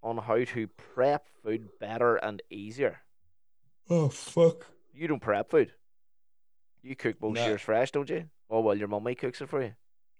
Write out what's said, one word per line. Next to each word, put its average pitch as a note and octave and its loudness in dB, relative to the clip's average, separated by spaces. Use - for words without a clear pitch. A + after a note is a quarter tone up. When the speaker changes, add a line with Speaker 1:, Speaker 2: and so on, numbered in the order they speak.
Speaker 1:
on A#2 -4
how A2+ 2
to A2+ -4
prep C#3+ -2
food A2+ -4
better A#2 2
and G#2 -6
easier. G#2+ -4
Speaker 2:
Oh, D#3+ 4
fuck. - 2
Speaker 1:
You D#3 -8
don't D3 -2
prep G#2 0
food. A2+ 4
You C3 -10
cook - -2
most A2 -2
Speaker 2:
Nah. A#2 2
Speaker 1:
years G#2 0
fresh, A#2 2
don't C#3+ -2
you? E3 -4
Oh, A2+ 2
well, G#2 4
your G#2 -2
mummy G#2 -4
cooks C3 -6
it C3+ -12
for C#3 -2
you. A2 -6